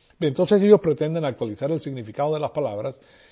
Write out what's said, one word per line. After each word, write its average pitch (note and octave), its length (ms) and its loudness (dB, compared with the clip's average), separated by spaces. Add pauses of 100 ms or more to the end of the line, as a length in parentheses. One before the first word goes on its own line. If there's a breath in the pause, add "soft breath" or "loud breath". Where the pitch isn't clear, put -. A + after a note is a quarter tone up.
(200 soft breath)
Entonces F3 420 2
ellos G#3 180 8
pretenden D#3 440 -2
actualizar B2 480 -4
el D#3+ 80 -2
significado C3+ 540 -6
de D3+ 60 -6
las C#3 120 -4
palabras. B2+ 480 -6 (320 loud breath)